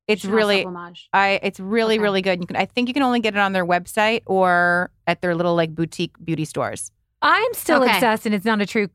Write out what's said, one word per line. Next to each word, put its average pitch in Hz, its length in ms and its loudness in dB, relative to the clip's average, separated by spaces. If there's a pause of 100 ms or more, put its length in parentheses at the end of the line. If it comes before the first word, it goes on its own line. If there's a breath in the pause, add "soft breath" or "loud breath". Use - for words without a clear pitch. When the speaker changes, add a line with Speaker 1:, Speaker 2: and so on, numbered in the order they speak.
Speaker 1:
It's 214 140 0
Speaker 2:
Chanel 202 160 -2
Speaker 1:
really, 202 280 2
Speaker 2:
Sublimage. 175 340 -12 (140)
Speaker 1:
I, 196 280 2
it's 190 180 -6
really, 220 360 0
Speaker 2:
Okay. 214 80 0
Speaker 1:
really 196 180 0
good. 185 180 0
You 175 60 -8
can, - 120 -8
I 190 80 0
think 247 220 -4
you 247 60 -4
can 285 80 0
only 247 180 2
get 214 140 -2
it 202 60 -2
on 196 140 0
their 185 120 0
website 214 600 0
or 180 640 2 (160)
at 170 140 0
their 180 120 0
little, 170 220 0
like, 160 180 0
boutique 165 400 -6 (100)
beauty 160 220 -4
stores. - 460 -8 (320)
Speaker 3:
I'm 392 320 2
still 294 260 2
Speaker 2:
Okay. 247 100 4
Speaker 3:
obsessed, 220 360 2
and 214 80 0
it's 190 100 -4
not 220 160 0
a 196 60 -2
true 208 280 -2